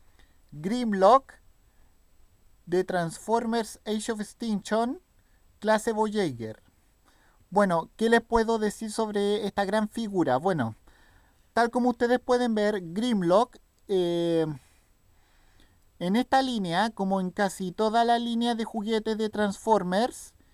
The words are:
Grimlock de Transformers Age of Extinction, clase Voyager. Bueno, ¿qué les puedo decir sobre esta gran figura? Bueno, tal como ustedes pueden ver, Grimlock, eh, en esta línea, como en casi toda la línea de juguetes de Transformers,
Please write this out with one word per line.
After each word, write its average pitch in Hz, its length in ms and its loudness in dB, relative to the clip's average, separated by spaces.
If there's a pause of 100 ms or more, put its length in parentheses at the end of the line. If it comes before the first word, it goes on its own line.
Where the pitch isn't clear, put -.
(520)
Grimlock 202 840 2 (1300)
de 175 160 0
Transformers 214 1000 -4
Age 220 280 -4
of 214 100 -6
Extinction, 226 800 -4 (560)
clase 214 340 0
Voyager. 190 720 -2 (880)
Bueno, 175 480 2
¿qué 226 120 2
les 226 120 6
puedo 226 360 0
decir 214 340 -4
sobre 208 540 -2
esta 202 180 -4
gran 214 240 0
figura? 185 500 0
Bueno, 147 380 -2 (800)
tal 233 160 2
como 247 220 0
ustedes 240 280 0
pueden 247 360 0
ver, 208 260 0
Grimlock, 196 760 0 (300)
eh, 170 600 0 (1500)
en 180 160 0
esta 262 260 2
línea, 214 480 -2
como 196 320 -2
en 185 80 -4
casi 190 420 -2
toda 220 340 0
la 233 120 2
línea 233 380 -2
de 220 100 -4
juguetes 220 540 -4
de 220 100 -2
Transformers, 208 1040 0 (200)